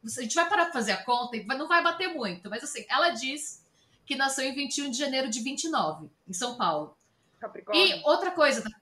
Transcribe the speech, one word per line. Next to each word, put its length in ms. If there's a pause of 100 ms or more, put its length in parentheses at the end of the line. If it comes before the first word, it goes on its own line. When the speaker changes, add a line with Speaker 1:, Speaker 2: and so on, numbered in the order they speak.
Speaker 1:
a 180
gente 120
vai 140
parar 160
pra 80
fazer 200
a 120
conta 320
e 40
vai, 160
não 120
vai 140
bater 300
muito, 380
mas, 140
assim, 240
ela 220
diz 500 (440)
que 120
nasceu 280
em 80
vinte 260
e 40
um 80
de 80
janeiro 320
de 100
vinte 240
e 40
nove, 420 (180)
em 40
São 240
Paulo. 400 (420)
Speaker 2:
Capricórnio. 480
Speaker 1:
E 180
outra 280
coisa, 280
tá? 100 (100)